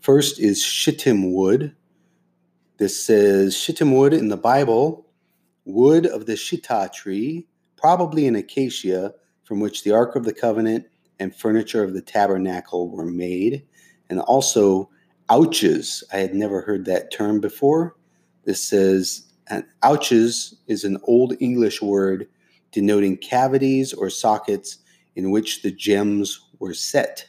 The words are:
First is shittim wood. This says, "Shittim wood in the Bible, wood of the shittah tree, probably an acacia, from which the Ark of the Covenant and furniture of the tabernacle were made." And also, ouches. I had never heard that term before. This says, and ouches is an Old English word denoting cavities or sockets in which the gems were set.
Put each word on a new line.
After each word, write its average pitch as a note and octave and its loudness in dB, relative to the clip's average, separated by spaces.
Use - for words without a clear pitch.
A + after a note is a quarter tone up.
First C#3 2
is G2+ 2
shittim G#2+ 0
wood. G#2 0
This G2+ -2
says, G2 4
"Shittim D#3 0
wood C#3 6
in A2 0
the G#2+ -2
Bible, C3 0
wood C#3 4
of A2 -4
the A#2 -4
shittah G#2+ -6
tree, B2 -8
probably D#3 2
an A#2+ 2
acacia, G2+ -4
from G2+ -6
which G#2 -6
the G#2 0
Ark A#2+ 2
of B2 -4
the A2 -4
Covenant A2+ -2
and F#2+ -6
furniture A2 -2
of F#2 -8
the F#2 -8
tabernacle F#2 -2
were E2 -10
made." F2+ -4
And F#2 -6
also, G#2 2
ouches. - 2
I G2 -6
had F#2+ -4
never G2 -2
heard F#2+ -4
that F#2 -4
term G#2 -2
before. D3 0
This G2 -2
says, F#2+ 0
and - -8
ouches A#2+ 2
is G#2 -4
an G2 -4
Old B2 2
English A#2+ 0
word G2 0
denoting G2+ 2
cavities C3+ 0
or F#2+ -4
sockets - -2
in F#2+ -2
which G#2+ -2
the G2+ -4
gems G2+ -2
were F2+ -10
set. - -4